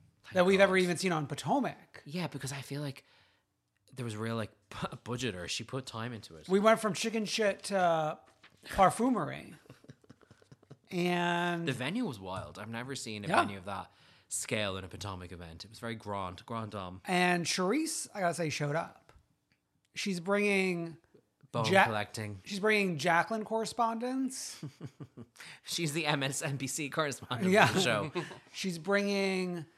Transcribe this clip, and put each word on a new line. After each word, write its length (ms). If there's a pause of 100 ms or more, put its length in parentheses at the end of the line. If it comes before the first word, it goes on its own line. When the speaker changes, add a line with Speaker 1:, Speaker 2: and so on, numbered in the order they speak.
(260)
Speaker 1:
Thank 80
Speaker 2:
that 120
we've 140
ever 160
Speaker 1:
God. 60
Speaker 2:
even 160
seen 140
on 140
Potomac. 760
Speaker 1:
Yeah, 240
because 240
I 80
feel 220
like 220 (920)
there 100
was 100
a 40
real, 180
like, 140 (100)
<laughs> 100
bu-, 340
budget, 300
or 140
she 160
put 220
time 260
into 240
it. 120
Speaker 2:
We 120
went 200
from 140
chicken 300
shit 400
to 540 (500)
perfumery. 920
Speaker 1:
<laughs> 60 (1200)
Speaker 2:
And 800
Speaker 1:
The 60
venue 340
was 140
wild. 400
I've 80
never 260
seen 300
a 40
Speaker 2:
Yeah. 120
Speaker 1:
venue 180
of 60
that 260 (380)
scale 480
in 80
a 40
Potomac 440
event. 320
It 60
was 100
very 160
grand, 500
grand 240
dame. 340
Speaker 2:
And 400
Charisse, 680
I 60
gotta 140
say, 160
showed 260
up. 360 (840)
She's 240
bringing 760 (540)
Speaker 1:
Bone 160
Speaker 2:
Ja- 200
Speaker 1:
collecting. 580
Speaker 2:
She's 160
bringing 380
Jacqueline 460
correspondence. 1160 (540)
Speaker 1:
<laughs> 500
She's 280
the 140
M 160
S 180
N 160
B 120
C 200
correspondent 640
Speaker 2:
Yeah. 160
Speaker 1:
for 80
the 60
show. 320 (200)
Speaker 2:
<laughs> 200
She's 260
bringing 880 (120)